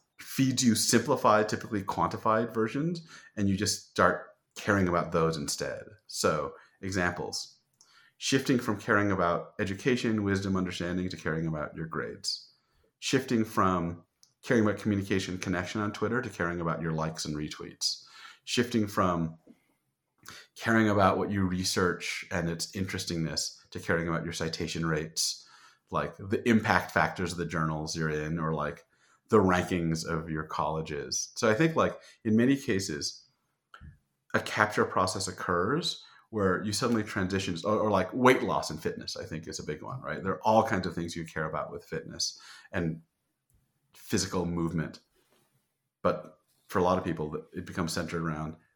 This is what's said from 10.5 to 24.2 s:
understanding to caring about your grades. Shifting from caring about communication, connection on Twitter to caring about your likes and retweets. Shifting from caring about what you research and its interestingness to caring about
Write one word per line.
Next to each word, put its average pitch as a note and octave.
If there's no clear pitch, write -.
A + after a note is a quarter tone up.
understanding F2+
to E2
caring D#2+
about D2+
your D#2+
grades. -
Shifting C3
from F2+
caring A2+
about G#2
communication, G2
connection F#2
on G#2
Twitter A2
to B2
caring F2
about D#2+
your E2
likes D#2+
and D2+
retweets. -
Shifting A#2+
from E2+
caring A2+
about G2
what F2+
you G2+
research F2+
and E2+
its E2+
interestingness F2
to F#2+
caring E2
about E2